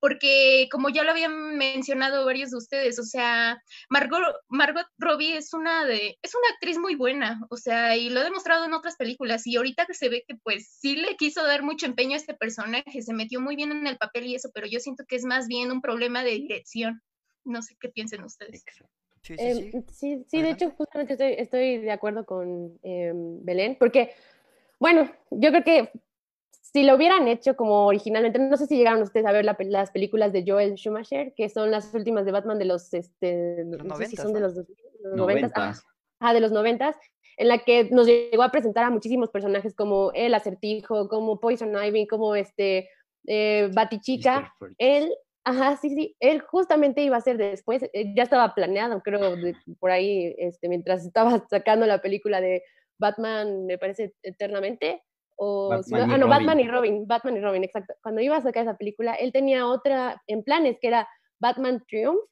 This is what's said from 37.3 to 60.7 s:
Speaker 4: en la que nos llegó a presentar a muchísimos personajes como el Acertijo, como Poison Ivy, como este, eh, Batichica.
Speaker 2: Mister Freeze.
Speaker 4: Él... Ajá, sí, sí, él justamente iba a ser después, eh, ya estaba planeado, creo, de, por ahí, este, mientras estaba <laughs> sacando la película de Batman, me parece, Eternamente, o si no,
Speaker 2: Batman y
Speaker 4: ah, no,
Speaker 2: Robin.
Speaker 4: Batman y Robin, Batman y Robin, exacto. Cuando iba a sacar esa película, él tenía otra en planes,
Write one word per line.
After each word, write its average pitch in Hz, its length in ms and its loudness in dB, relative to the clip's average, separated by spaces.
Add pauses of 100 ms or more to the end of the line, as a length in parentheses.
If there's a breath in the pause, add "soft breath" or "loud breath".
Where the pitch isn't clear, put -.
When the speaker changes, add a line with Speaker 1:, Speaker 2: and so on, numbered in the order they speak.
Speaker 4:
en 220 120 2
la 240 100 4
que 240 320 4
nos 240 160 6
llegó 240 360 6
a 247 80 4
presentar 233 340 2
a 247 60 0
muchísimos 233 400 -2
personajes 202 440 -4
como 196 400 0
el 233 180 2
Acertijo, 208 760 -2
como 220 320 -2
Poison 233 360 -2
Ivy, 208 300 0
como 214 300 -2
este, 190 520 -2 (380 soft breath)
eh, 214 480 2
Batichica. 240 640 0
Speaker 2:
Mister - 180 -14
Freeze. - 200 -20
Speaker 4:
Él... 285 360 4 (300)
Ajá, 262 320 2
sí, 294 140 -4
sí, 294 300 -4
él 285 200 4
justamente 302 640 2
iba 269 160 2
a - 20 0
ser 247 160 0
después, 214 460 -2 (100)
eh, 202 240 -6
ya 240 60 4
estaba 247 320 4
planeado, 196 480 0
creo, 202 340 0
de, 175 200 -4 (220)
por 185 120 0
ahí, 185 480 0
este, 175 320 -6
mientras 180 340 -2
estaba 226 260 4
<laughs> 226 200 0
sacando 214 360 4
la 196 140 2
película 196 400 -2
de 185 220 0 (360 soft breath)
Batman, 208 680 -2
me 180 100 -4
parece, 196 460 -6
Eternamente, 202 800 -6 (340)
o 196 460 -2
si 240 100 -10
no, - 80 2
Speaker 2:
Batman 240 100 2
y - 40 2
Speaker 4:
ah, 269 40 4
no, 262 80 6
Speaker 2:
Robin. 233 40 6 (160)
Speaker 4:
Batman 311 140 4
y 240 80 2
Robin, 220 400 -2
Batman 233 280 -2
y 196 40 -4
Robin, 190 240 -2
exacto. 190 380 -10
Cuando 220 180 -6
iba 285 160 2
a 294 60 -2
sacar 233 200 -2
esa 226 140 -4
película, 220 380 -4
él 240 180 -4
tenía 262 340 2
otra 254 600 -2
en 214 160 -4
planes, 285 360 2